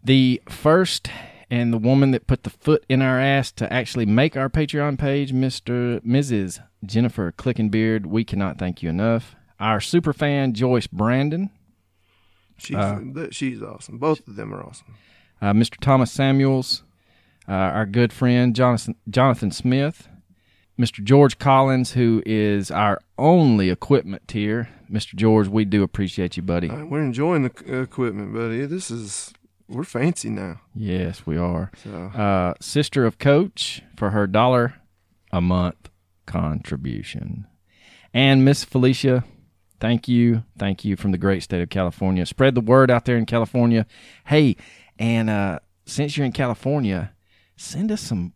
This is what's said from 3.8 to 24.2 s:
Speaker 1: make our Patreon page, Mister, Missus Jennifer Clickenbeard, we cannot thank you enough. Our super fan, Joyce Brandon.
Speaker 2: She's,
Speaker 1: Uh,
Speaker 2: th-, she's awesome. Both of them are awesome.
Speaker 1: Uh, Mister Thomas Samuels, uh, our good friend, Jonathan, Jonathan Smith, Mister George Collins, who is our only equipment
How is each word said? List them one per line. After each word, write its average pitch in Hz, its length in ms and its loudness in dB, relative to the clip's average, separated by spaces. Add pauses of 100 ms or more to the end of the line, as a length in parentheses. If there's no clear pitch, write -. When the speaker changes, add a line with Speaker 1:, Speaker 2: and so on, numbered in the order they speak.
Speaker 1:
make 120 320 2
our 135 120 -2
Patreon 147 500 -2
page, 139 340 -2
Mister, 123 720 -2
Missus 117 560 0 (260)
Jennifer 107 460 0
Clickenbeard, 110 760 -2
we 107 180 -2
cannot 95 360 -4
thank 90 240 -6
you 85 60 -4
enough. 113 460 -2 (240)
Our 107 220 0
super 165 320 0
fan, 139 400 -2
Joyce 123 340 0
Brandon. 143 600 -2 (1080)
Speaker 2:
She's, - 200 -10
Speaker 1:
Uh, 101 220 -2 (160)
Speaker 2:
th-, 160 180 -10
she's 127 300 -6
awesome. - 340 -16
Both 151 300 -2
of 101 80 -20
them 104 180 -12
are 98 100 -12
awesome. - 320 -20 (460)
Speaker 1:
Uh, 101 120 2
Mister 113 280 2
Thomas 131 300 4
Samuels, 135 720 0 (640)
uh, 95 60 -8
our 95 340 0
good 113 260 2
friend, 123 420 2
Jonathan, 120 400 0 (140)
Jonathan 123 420 2
Smith, 135 560 -2 (680)
Mister 117 240 -2
George 135 380 6
Collins, 135 540 2
who 117 320 2
is 104 440 0
our 101 320 0 (160)
only 131 520 4
equipment 98 580 0